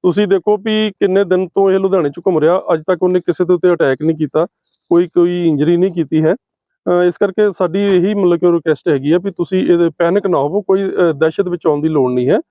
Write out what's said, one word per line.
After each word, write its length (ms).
ਤੁਸੀਂ 240
ਦੇਖੋ 300
ਵੀ 340
ਕਿੰਨੇ 320
ਦਿਨ 240
ਤੋਂ 240
ਇਹ 80
ਲੁਧਿਆਣੇ 300
'ਚ 100
ਘੁੰਮ 200
ਰਿਹਾ, 240
ਅੱਜ 140
ਤੱਕ 160
ਉਹਨੇ 160
ਕਿਸੇ 260
ਦੇ 80
ਉੱਤੇ 200
ਅਟੈਕ 280
ਨਹੀਂ 160
ਕੀਤਾ, 280
ਕੋਈ, 180
ਕੋਈ 400
ਇੰਜਰੀ 300
ਨਹੀਂ 140
ਕੀਤੀ 320
ਹੈ। 100
ਅਹ, 680
ਇਸ 140
ਕਰਕੇ 340
ਸਾਡੀ 280
ਇਹੀ, 340
ਮਤਲਬ 260
ਕਿ, 120
ਰਿਕੁਐਸਟ 380
ਹੈਗੀ 220
ਆ 120
ਵੀ 80
ਤੁਸੀਂ 400
ਇਹਦੇ 260
ਪੈਨਿਕ 300
ਨਾ 100
ਹੋਵੋ, 240
ਕੋਈ, 220
ਅਹ, 300
ਦਹਿਸ਼ਤ 360
ਵਿੱਚ 180
ਆਉਣ 140
ਦੀ 80
ਲੋੜ 220
ਨਹੀਂ 180
ਹੈ। 100